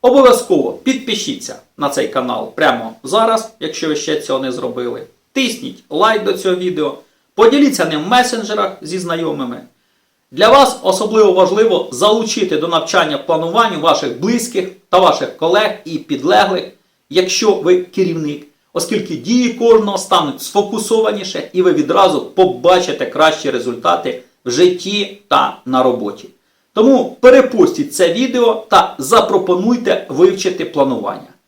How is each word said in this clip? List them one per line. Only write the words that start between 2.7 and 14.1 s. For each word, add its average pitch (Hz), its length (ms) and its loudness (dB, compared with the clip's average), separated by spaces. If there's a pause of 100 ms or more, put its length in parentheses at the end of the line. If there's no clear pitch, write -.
зараз, 220 560 0
якщо 156 280 -6
ви 151 80 -2
ще 151 260 -4
цього 135 180 -4
не 131 120 -6
зробили. 120 520 -8 (280)
Тисніть 226 580 -6
лайк 202 340 0
до 190 100 -2
цього 180 220 -2
відео, 151 420 -4 (380)
поділіться 254 500 4
ним 156 180 -4
в 180 40 -8
месенджерах 220 640 -2 (100)
зі 180 180 -8
знайомими. 156 600 -6 (680)
Для 190 180 4
вас 262 340 6
особливо 202 480 2
важливо 190 600 2
залучити 214 640 0
до 156 100 -2
навчання 160 500 -2
плануванню 170 600 -2
ваших 143 400 0